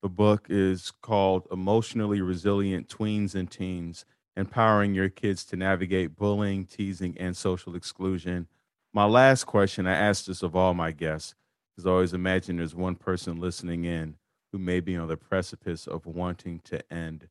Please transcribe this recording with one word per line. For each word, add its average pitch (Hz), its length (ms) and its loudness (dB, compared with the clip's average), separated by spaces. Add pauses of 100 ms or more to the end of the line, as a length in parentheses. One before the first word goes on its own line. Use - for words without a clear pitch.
The 98 60 -4
book 104 400 4
is 95 440 0 (100)
called 95 480 2
Emotionally 104 720 0
Resilient 92 680 0
Tweens 104 460 -2
and 92 160 -4
Teens, 87 540 -8 (320)
Empowering 101 580 4
Your 95 140 2
Kids 98 380 -2
to - 100 -8
Navigate 92 600 0
Bullying, 101 480 0
Teasing, 92 540 -6
and 90 180 -4
Social 92 380 -4
Exclusion. 90 720 -6 (460)
My 104 120 4
last 127 400 6
question, 98 420 2
I 92 80 2
ask 101 300 2
this 92 180 -8
of 87 140 -2
all 92 180 4
my 82 180 -2
guests, 78 420 -6 (420)
'cause 87 100 -6
I 92 40 2
always 92 240 4
imagine 92 420 0
there's 82 180 -4
one 90 220 -2
person 90 420 -4
listening 87 460 -6
in 80 320 -6 (340)
who 101 80 -8
may 90 220 -2
be 87 160 -4
on 82 120 -6
the 80 80 -4
precipice 90 720 -6
of 82 200 -10
wanting 87 540 -8
to - 320 -12
end 80 380 -10